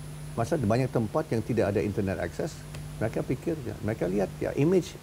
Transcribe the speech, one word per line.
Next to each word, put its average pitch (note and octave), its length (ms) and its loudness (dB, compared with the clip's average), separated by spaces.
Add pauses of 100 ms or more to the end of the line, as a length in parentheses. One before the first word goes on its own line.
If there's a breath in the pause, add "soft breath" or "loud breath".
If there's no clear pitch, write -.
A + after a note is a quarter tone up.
(320)
Masa A#2 240 0
di C3+ 80 2
banyak A#2+ 240 4
tempat - 400 0
yang A2+ 160 0
tidak G#2 320 4
ada G#2+ 80 4
internet F#2+ 400 0
access, - 320 -4 (400)
mereka A2+ 240 -2
pikir, D#3 320 -2 (160)
ya, - 160 -6
mereka A2+ 240 0
lihat, F#3 320 0
ya, - 160 -2
image, E3+ 460 4